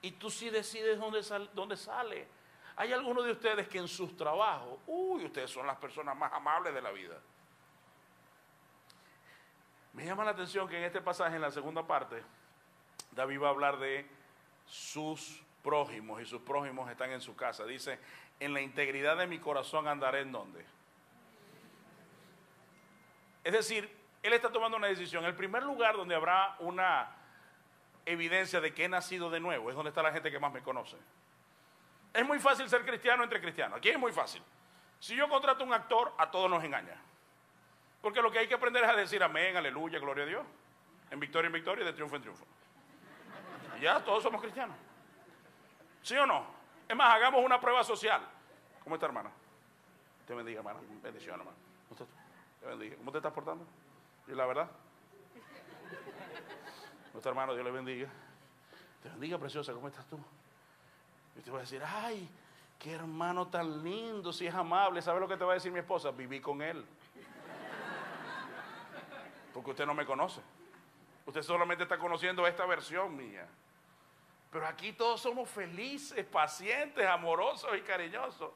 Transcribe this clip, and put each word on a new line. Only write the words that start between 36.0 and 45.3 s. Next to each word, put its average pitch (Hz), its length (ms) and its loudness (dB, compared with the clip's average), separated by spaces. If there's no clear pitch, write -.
a 160 120 6
todos 185 200 4
nos 170 120 4
engaña. 104 340 -4
Porque 214 220 2
lo 220 80 8
que 226 80 2
hay 226 80 4
que 262 80 2
aprender 240 300 4
es 226 60 8
a 262 40 8
decir 196 280 2
amén, 170 340 4
aleluya, 160 420 -2
gloria 143 260 -2
a - 20 -4
Dios. 214 200 -4
En 143 80 -8
victoria 151 280 2
en 165 60 0
victoria, 180 320 -2
de 165 80 -2
triunfo 139 240 -6
en 135 60 -6
triunfo. 101 240 -16
Y - 40 -8
ya, 175 200 6
todos 208 200 2
somos 226 180 0
cristianos. 220 360 -8